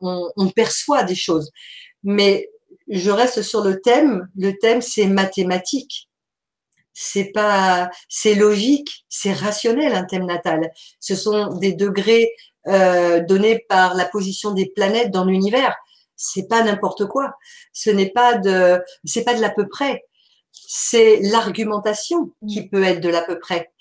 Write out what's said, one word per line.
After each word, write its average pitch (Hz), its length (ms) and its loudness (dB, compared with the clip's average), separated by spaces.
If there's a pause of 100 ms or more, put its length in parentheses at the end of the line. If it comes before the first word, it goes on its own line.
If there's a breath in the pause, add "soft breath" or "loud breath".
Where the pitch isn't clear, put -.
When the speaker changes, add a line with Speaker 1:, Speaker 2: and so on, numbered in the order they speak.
Speaker 1:
on, 180 340 -6
on 190 140 0
perçoit 240 540 0
des 185 120 -4
choses. 156 360 -2 (520 loud breath)
Mais 196 460 0 (380)
je 190 240 -2
reste 226 300 2
sur 214 200 -4
le 196 200 -2
thème. 240 560 2
Le 190 200 -2
thème, - 240 2
c'est 208 260 0
mathématique. 190 1000 -2 (840)
C'est - 400 -6
pas, 190 560 2 (200 loud breath)
c'est - 260 2
logique, 214 720 2
c'est - 240 -4
rationnel, 226 600 0
un 185 80 -2
thème 185 220 -4
natal. 170 460 -4 (280 loud breath)
Ce - 160 -6
sont 208 400 -2
des 190 180 0
degrés, 202 580 0 (360 loud breath)
euh, 180 540 4
donnés 202 480 2
par 185 260 4
la 180 100 0
position 196 460 -4
des 190 180 -2
planètes 208 420 0
dans 185 120 0
l'univers. 202 540 0 (400 soft breath)
C'est - 320 -8
pas 226 120 2
n'importe 202 440 -2
quoi. 269 320 -6 (340 loud breath)
Ce - 180 -4
n'est 196 200 2
pas 240 260 4
de, 185 480 2 (220 loud breath)
c'est - 180 -4
pas 240 100 0
de 226 60 -2
l'à 214 100 0
peu 208 200 -4
près. 269 340 -4 (480)
C'est - 680 4
l'argumentation 214 1120 -2 (180)
qui 208 140 -6
Speaker 2:
Mm. - 60 -20
Speaker 1:
peut 196 140 0
être 180 160 0
de 170 80 -4
l'à 170 140 0
peu 170 180 -6
près. - 420 -8